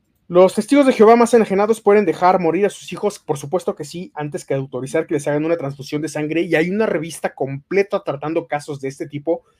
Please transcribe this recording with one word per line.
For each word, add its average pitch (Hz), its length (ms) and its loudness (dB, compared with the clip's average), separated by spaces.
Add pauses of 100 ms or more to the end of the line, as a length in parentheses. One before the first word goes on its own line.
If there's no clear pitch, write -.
(280)
¿Los 180 260 6
testigos 277 320 2
de 262 60 6
Jehová 220 240 8
más 240 180 4
enajenados 208 460 2
pueden 208 240 4
dejar 180 380 2
morir 170 240 2
a 190 40 0
sus - 220 -12
hijos? 202 260 -6
Por 147 200 -6
supuesto 175 360 -4
que 156 120 -12
sí, 175 300 -12
antes 151 280 -10
que 139 120 -4
autorizar 135 520 -6
que 170 60 -4
les 147 160 -4
hagan 147 160 -2
una 170 100 0
transfusión 143 460 -8
de 156 80 -8
sangre, 156 320 -4
y 170 140 -2
hay 175 160 0
una 214 160 -2
revista 170 460 -6
completa 180 720 -4
tratando 151 440 -6
casos 147 340 -8
de 135 80 -8
este 147 180 -12
tipo 147 380 -6 (140)